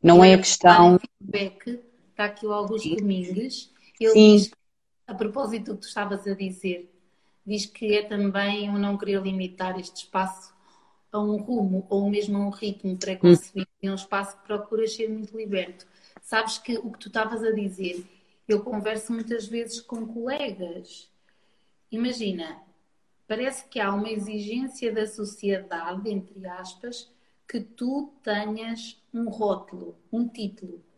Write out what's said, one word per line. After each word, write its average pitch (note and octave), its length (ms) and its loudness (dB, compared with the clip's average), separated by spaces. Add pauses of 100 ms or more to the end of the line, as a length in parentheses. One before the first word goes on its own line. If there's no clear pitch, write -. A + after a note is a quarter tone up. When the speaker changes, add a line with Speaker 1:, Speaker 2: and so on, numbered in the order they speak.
Speaker 1:
não F3 220 12
é F#3+ 100 12
a F#3+ 40 8
Speaker 2:
Olha, - 0 -
Speaker 1:
questão F3 600 8
Speaker 2:
feedback, G3 800 -6 (300)
está - 160 -4
aqui G#3 200 -8
o G#3 60 -2
Augusto G#3 360 -4
Speaker 1:
Sim. D#3+ 80 -2
Speaker 2:
Domingues. G3 760 -4 (280)
Ele A3 120 4
Speaker 1:
Sim. G#3+ 240 12
Speaker 2:
diz, G3+ 140 4 (560)
a - 80 -14
propósito G#3+ 580 -6
do - 40 -6
que - 60 -14
tu - 60 -18
estavas G3+ 380 -8
a G3 80 -4
dizer, F#3 580 -8 (540)
diz G#3 200 -6
que G#3+ 300 -2
é G#3 60 0
também G3+ 680 -2
o G3+ 80 -2
não G3+ 200 -2
querer G3 240 -2
limitar F#3 560 -6
este - 260 -14
espaço - 500 -6 (580)
a G#3 80 -4
um G#3 160 -2
rumo G3 520 -2
ou G3+ 220 0
mesmo G#3 280 -2
a - 80 0
um G3+ 40 -4
ritmo G3 480 -8
pré-concebido, F#3 680 4 (140)
Speaker 1:
Hum. G3 60 -4
Speaker 2:
é - 20 -4
um G3 40 -4
espaço G3 440 -6
que - 80 -20
procuras G#3+ 480 -4
ser A3+ 140 -6
muito A3 280 -10
liberto. F#3+ 500 -8 (360)
Sabes - 360 -4
que A#3+ 200 -6
o A3+ 120 -10
que - 80 -18
tu - 100 -18
estavas A3 360 -4
a A3+ 80 0
dizer, F#3 520 -6 (440)
eu G#3 140 2
converso A3 500 -6
muitas A3+ 340 -8
vezes A#3 340 -8
com A3+ 260 -12
colegas. A3+ 1000 -10 (840)
Imagina, A3 720 -6 (680)
parece B3+ 400 -6
que B3 120 -8
há G3+ 140 -2
uma G#3 160 -4
exigência G#3+ 800 -6
da G#3+ 140 -4
sociedade, G3 1040 -8
entre F#3+ 380 -10
aspas, F#3 640 -16 (380)
que A#3 120 -8
tu C4+ 520 -8 (100)
tenhas A3 800 -8 (140)
um A#3 140 -6
rótulo, F#3+ 680 -6 (160)
um A#3+ 160 -4
título. F#3+ 540 -12 (160)